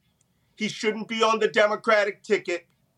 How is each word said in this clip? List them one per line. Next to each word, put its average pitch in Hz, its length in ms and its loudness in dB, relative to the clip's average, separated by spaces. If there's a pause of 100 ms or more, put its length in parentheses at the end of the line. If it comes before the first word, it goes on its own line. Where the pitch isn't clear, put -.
(560)
He 214 120 -6
shouldn't 214 400 -4
be 220 160 -2
on 220 160 2
the 214 80 2
Democratic 208 760 0
ticket, 180 440 -4 (300)